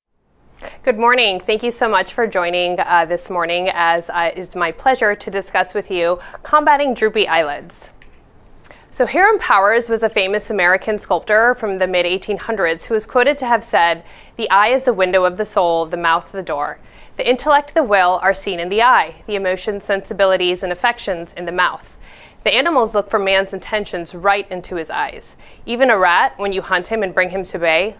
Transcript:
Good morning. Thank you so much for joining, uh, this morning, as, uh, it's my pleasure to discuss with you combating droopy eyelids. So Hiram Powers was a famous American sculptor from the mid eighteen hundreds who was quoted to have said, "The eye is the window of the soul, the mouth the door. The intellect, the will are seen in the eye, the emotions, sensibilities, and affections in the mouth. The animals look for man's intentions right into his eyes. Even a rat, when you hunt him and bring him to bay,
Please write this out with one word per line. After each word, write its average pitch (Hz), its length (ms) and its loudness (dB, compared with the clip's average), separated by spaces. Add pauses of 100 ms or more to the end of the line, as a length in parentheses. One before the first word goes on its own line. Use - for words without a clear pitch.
(840)
Good 226 160 0
morning. 233 420 2
Thank 214 220 -2
you 240 80 -2
so 226 200 -2
much 190 240 0
for 233 120 0
joining, 175 540 -2
uh, 170 240 2
this 175 240 -4
morning, 175 460 -2
as, 170 340 0
uh, 170 260 -2
it's 180 220 -12
my 170 160 -2
pleasure 247 420 0
to 208 160 -12
discuss 185 440 -4
with 202 160 -6
you 175 300 0 (220)
combating 294 520 2
droopy 220 340 0
eyelids. 156 600 -4 (1040)
So 247 140 0
Hiram 381 320 2
Powers 226 500 2
was 226 140 -2
a 226 60 2
famous 202 420 -2
American 190 480 0
sculptor 220 560 2
from 208 240 -6
the 185 80 0
mid 180 200 0
eighteen 190 300 -4
hundreds 170 500 -4
who 233 80 -4
was 214 120 -2
quoted 254 320 2
to 254 80 -6
have 233 160 2
said, 170 420 0 (320)
"The 233 140 -4
eye 202 200 4
is 262 120 2
the 254 100 2
window 185 320 2
of 180 120 0
the 208 100 -4
soul, 170 400 0
the 170 100 -8
mouth 170 360 0
the 196 100 -8
door. 147 380 -6 (360)
The - 100 -4
intellect, 285 480 2
the 311 100 2
will 185 360 2
are 190 140 2
seen 185 240 -8
in 175 100 -6
the 208 140 0
eye, 196 460 2
the 208 80 -4
emotions, 196 480 -4
sensibilities, 190 800 0
and 180 80 -4
affections 180 640 -6
in 175 80 -12
the 170 80 -8
mouth. - 440 -2 (460)
The 180 100 0
animals 254 400 2
look 208 160 -2
for 214 120 0
man's 196 340 0
intentions 196 580 -6
right 196 380 -2
into 180 240 -10
his 165 160 -6
eyes. - 460 -8 (300)
Even 247 220 2
a 226 80 4
rat, 185 400 4
when 196 160 -4
you 185 80 -4
hunt 180 280 -2
him 220 160 -2
and 180 100 -6
bring 180 160 0
him 185 140 -6
to 180 160 -8
bay, 170 400 0